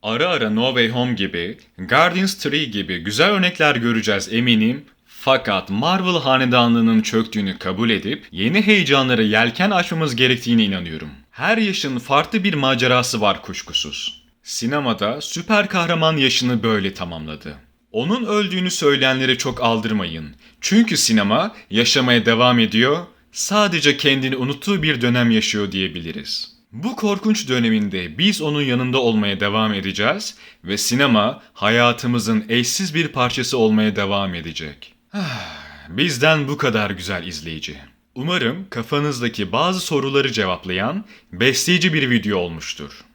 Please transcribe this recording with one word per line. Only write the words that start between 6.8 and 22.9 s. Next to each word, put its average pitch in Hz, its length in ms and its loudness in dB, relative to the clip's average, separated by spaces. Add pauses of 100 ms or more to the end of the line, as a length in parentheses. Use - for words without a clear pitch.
çöktüğünü 107 560 -2
kabul 98 320 -2
edip 104 420 -4
yeni 131 300 0
heyecanlara 139 600 2
yelken 113 480 2
açmamız 160 460 0
gerektiğine 120 480 2
inanıyorum. 85 460 -6 (280)
Her 196 200 0
yaşın 180 400 -2
farklı 156 460 -2
bir 196 100 2
macerası 127 680 2
var 101 220 2
kuşkusuz. - 840 -8 (180)
Sinemada 120 760 -2
süper 202 480 0
kahraman 165 480 2
yaşını 123 460 2
böyle 101 320 0
tamamladı. 78 600 -10 (360)
Onun 185 320 -2
öldüğünü 185 460 -2
söyleyenlere 131 680 2
çok 123 240 -4
aldırmayın. 104 720 -2 (260)
Çünkü 220 360 4
sinema 113 580 2 (160)
yaşamaya 120 560 2
devam 120 320 4
ediyor, 123 480 2 (260)